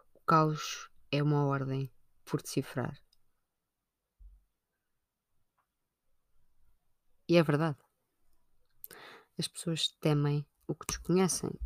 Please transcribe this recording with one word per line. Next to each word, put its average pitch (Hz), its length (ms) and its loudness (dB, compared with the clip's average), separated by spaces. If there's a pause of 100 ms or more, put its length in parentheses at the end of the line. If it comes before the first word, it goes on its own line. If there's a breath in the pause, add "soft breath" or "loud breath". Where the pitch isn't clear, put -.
(140 loud breath)
"O - 60 -20
caos 156 680 2 (220)
é 143 120 0
uma 147 220 2
ordem 135 480 -2 (320)
por - 160 -4
decifrar." - 580 -6 (4000)
E 165 80 6
é 175 60 8
verdade. 151 360 2 (1600 loud breath)
As 165 100 -4
pessoas - 400 -4 (120)
temem 147 460 2 (200)
o 151 80 -6
que - 120 -12
desconhecem. - 640 0 (160)